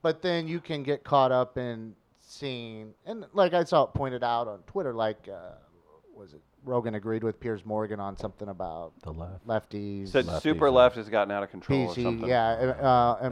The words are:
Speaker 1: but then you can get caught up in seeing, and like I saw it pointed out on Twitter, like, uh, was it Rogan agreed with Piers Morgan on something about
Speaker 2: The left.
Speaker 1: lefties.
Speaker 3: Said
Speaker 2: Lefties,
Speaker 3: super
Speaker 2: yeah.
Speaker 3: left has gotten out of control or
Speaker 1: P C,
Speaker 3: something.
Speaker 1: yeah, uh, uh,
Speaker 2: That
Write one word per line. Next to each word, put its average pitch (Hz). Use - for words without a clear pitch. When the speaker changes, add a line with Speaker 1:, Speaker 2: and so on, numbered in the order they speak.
Speaker 1:
but 160
then 170
you 170
can 151
get 139
caught 135
up 127
in 113
seeing, 113
and 220
like 180
I 175
saw 151
it -
pointed 127
out 120
on 104
Twitter, 151
like, 110
uh, 90
was 95
it 76
Rogan 120
agreed 110
with 110
Piers 107
Morgan 107
on 98
something 101
about 85
Speaker 2:
The 82
left. 87
Speaker 1:
lefties. 104
Speaker 3:
Said 127
Speaker 2:
Lefties, 85
Speaker 3:
super 156
Speaker 2:
yeah. 131
Speaker 3:
left 123
has 107
gotten 104
out 101
of 98
control 131
or -
Speaker 1:
P 87
C, 123
Speaker 3:
something. 117
Speaker 1:
yeah, 117
uh, 123
uh, 120
Speaker 2:
That 127